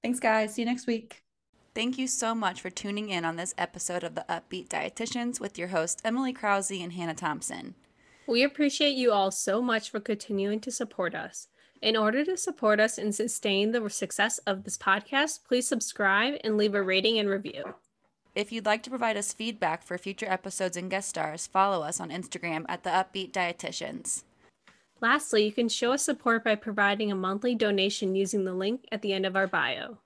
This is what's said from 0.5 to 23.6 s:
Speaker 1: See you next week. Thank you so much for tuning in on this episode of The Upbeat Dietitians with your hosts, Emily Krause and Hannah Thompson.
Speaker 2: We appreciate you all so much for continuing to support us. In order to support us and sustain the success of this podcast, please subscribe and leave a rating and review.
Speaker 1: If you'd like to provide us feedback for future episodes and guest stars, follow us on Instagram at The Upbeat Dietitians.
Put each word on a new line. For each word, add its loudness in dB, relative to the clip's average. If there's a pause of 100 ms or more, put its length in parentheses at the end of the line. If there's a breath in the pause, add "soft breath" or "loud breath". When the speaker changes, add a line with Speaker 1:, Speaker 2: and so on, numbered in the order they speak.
Speaker 1:
See -4
you 0
next -2
week. -4 (520)
Thank -2
you 0
so 0
much -2
for -6
tuning -4
in -2
on -2
this -6
episode -4
of -6
The -6
Upbeat -6
Dietitians -4
with -8
your -6
hosts, -2
Emily -2
Krause 0
and -6
Hannah -4
Thompson. -6 (520 soft breath)
Speaker 2:
We 4
appreciate 2
you 4
all 4
so 0
much 0
for -4
continuing -2
to -8
support -4
us. -10 (340 soft breath)
In 2
order 4
to -2
support 2
us 4
and -2
sustain 0
the 0
success -2
of -2
this -8
podcast, 2
please 2
subscribe 2
and 2
leave 4
a 4
rating 4
and 2
review. -2 (720)
Speaker 1:
If -2
you'd -4
like 2
to -10
provide 0
us -4
feedback -2
for -8
future -6
episodes -2
and -6
guest -2
stars, -4
follow 4
us -4
on -8
Instagram -6
at -6
The 0
Upbeat 0
Dietitians. -4 (800 soft breath)